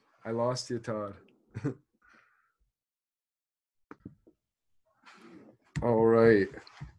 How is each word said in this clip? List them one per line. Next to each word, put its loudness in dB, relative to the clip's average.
I -8
lost -6
you, -6
Todd. -10
<laughs> -6
All 2
right. 6